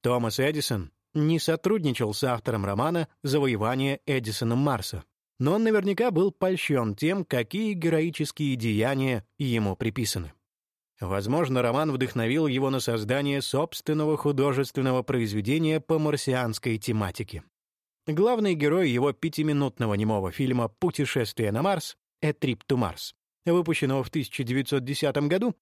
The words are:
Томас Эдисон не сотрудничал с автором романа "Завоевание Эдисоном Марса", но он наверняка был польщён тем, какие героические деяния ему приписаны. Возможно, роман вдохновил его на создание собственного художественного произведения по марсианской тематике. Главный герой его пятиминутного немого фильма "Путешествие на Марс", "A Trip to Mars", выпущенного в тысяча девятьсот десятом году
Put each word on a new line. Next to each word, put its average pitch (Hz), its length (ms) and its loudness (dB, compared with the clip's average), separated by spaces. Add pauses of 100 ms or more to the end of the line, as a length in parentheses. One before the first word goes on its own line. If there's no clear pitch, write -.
Томас 120 380 0
Эдисон 131 500 -2 (220)
не 156 260 2
сотрудничал 156 760 0
с - 100 -4
автором 113 400 -2
романа 143 440 0 (160)
"Завоевание 135 840 0
Эдисоном 117 520 0
Марса", 123 460 -2 (340)
но 139 140 2
он 226 120 2
наверняка 214 460 2
был 185 220 2
польщён 139 640 0
тем, 170 320 -2
какие 196 480 -2
героические 156 800 0
деяния 120 720 0 (100)
ему 113 400 0
приписаны. 104 560 -4 (680)
Возможно, 123 640 0
роман 135 320 2
вдохновил 127 540 0
его 135 240 0
на 135 100 0
создание 127 640 -2
собственного 151 760 -2
художественного 135 840 0
произведения 127 760 0
по 160 200 0
марсианской 127 800 0
тематике. 104 640 -4 (640)
Главный 202 480 2
герой 151 340 2
его 123 240 2
пятиминутного 143 800 0
немого 104 380 0
фильма 127 380 0
"Путешествие 120 840 -2
на 113 80 0
Марс", 185 380 -2 (240)
"A 156 80 2
Trip 131 360 -2
to 131 120 2
Mars", 95 340 -4 (320)
выпущенного 160 600 0
в - 40 -8
тысяча 143 340 -4
девятьсот 127 420 0
десятом 143 440 0
году 190 340 2